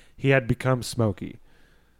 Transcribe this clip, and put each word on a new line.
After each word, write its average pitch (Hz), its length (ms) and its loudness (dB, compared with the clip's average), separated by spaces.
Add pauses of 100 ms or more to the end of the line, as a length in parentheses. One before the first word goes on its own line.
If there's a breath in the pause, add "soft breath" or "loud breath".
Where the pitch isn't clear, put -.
(180 soft breath)
he 139 140 0
had 131 140 4
become 123 380 0
Smokey. - 560 -2 (600)